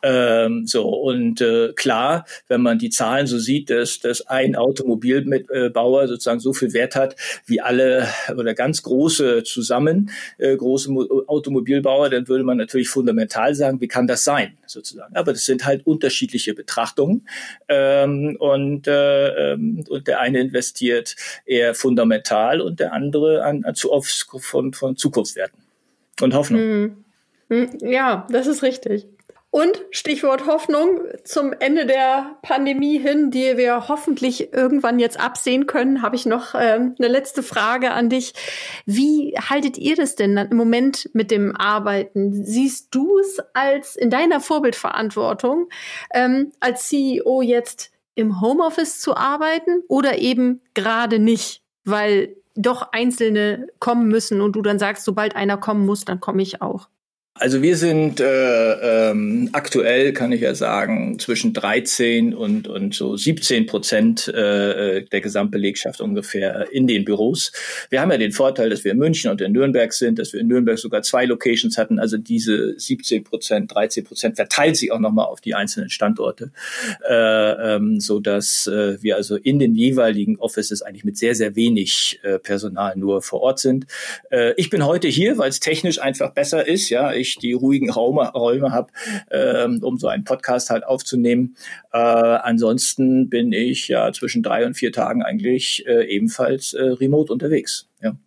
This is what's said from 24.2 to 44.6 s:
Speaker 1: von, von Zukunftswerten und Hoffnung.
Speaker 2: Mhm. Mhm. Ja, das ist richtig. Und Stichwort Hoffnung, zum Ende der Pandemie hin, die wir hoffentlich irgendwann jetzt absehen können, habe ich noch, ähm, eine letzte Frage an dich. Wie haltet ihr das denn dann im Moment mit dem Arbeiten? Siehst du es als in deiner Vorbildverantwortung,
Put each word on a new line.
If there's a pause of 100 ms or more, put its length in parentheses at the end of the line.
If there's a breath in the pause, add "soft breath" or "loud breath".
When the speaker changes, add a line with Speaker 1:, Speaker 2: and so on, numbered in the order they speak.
Speaker 1:
von,
von
Zukunftswerten (640)
und
Hoffnung.
Speaker 2:
Mhm. (440)
Mhm. (120)
Ja,
das
ist
richtig. (480 soft breath)
Und
Stichwort
Hoffnung, (240)
zum
Ende
der
Pandemie
hin,
die
wir
hoffentlich
irgendwann
jetzt
absehen
können,
habe
ich
noch,
ähm,
eine
letzte
Frage
an
dich. (540 loud breath)
Wie
haltet
ihr
das
denn
dann
im
Moment
mit
dem
Arbeiten?
Siehst
du
es (120)
als
in
deiner
Vorbildverantwortung, (460 loud breath)